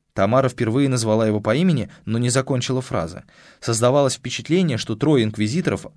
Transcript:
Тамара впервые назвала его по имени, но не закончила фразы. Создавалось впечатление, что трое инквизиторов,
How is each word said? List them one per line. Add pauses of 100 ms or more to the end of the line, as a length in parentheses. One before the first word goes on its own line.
(140)
Тамара
впервые
назвала
его
по
имени, (140)
но
не
закончила
фразы. (380)
Создавалось
впечатление,
что
трое
инквизиторов, (100)